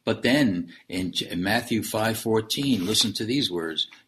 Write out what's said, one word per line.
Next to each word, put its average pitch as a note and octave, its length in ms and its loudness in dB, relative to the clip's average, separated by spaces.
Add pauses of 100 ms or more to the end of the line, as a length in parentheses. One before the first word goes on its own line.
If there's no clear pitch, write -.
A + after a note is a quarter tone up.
But A2 200 -2
then A#2+ 500 4 (160)
in F2+ 240 -4
J-, - 160 -4
in F2 140 -4
Matthew A2 400 0
five A2 340 0
fourteen, A2 720 0
listen G#2+ 260 2
to A2 140 -4
these B2 240 0
words, E2 360 -4 (220)